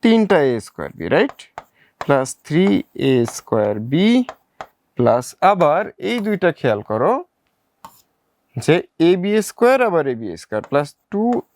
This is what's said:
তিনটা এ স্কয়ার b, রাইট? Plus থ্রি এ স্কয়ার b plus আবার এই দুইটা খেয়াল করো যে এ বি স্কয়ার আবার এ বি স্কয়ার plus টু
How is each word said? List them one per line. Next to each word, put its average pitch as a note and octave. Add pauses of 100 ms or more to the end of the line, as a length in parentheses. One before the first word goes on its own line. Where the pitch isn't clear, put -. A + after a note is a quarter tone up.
তিনটা A3 (140)
এ - (140)
স্কয়ার D2
b, - (160)
রাইট? A#3 (640)
Plus C3 (160)
থ্রি E3 (460)
এ - (240)
স্কয়ার G#2+ (160)
b - (1040)
plus A#2+ (260)
আবার F3 (280)
এই A#3+ (100)
দুইটা F#3 (120)
খেয়াল G#2+ (100)
করো B2 (1500)
যে D#3 (340)
এ - (100)
বি G3+ (180)
স্কয়ার B3+ (100)
আবার E3 (100)
এ -
বি G#2+ (140)
স্কয়ার G#2+
plus C#3+ (220)
টু G3+ (320)